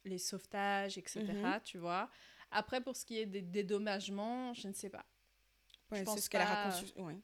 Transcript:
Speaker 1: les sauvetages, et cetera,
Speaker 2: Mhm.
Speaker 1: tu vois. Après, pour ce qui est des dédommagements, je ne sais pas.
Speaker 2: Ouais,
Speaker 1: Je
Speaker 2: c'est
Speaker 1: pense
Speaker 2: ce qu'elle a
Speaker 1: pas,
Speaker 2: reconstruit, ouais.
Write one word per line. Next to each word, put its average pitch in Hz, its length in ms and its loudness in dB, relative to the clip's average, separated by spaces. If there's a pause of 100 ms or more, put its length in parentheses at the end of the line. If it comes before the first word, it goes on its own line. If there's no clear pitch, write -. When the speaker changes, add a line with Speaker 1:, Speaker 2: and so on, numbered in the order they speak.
Speaker 1:
les 185 140 -4
sauvetages, 196 800 0
et 180 80 -10
cetera, 202 520 0
Speaker 2:
Mhm. 220 60 -4
Speaker 1:
tu - 140 -10
vois. 175 320 0 (420)
Après, 214 300 2
pour 254 160 -4
ce - 80 -8
qui 226 140 -2
est 220 60 2
des 196 160 -4
dédommagements, 202 1120 0
je 226 140 -8
ne 196 60 -4
sais 196 160 -6
pas. - 160 -12 (840)
Speaker 2:
Ouais, 214 100 -2
Speaker 1:
Je - 20 0
Speaker 2:
c'est - 40 0
Speaker 1:
pense 208 140 2
Speaker 2:
ce 202 100 0
qu'elle 202 120 6
a - 40 8
Speaker 1:
pas, 208 200 4
Speaker 2:
reconstruit, 185 360 -2
ouais. 175 220 -6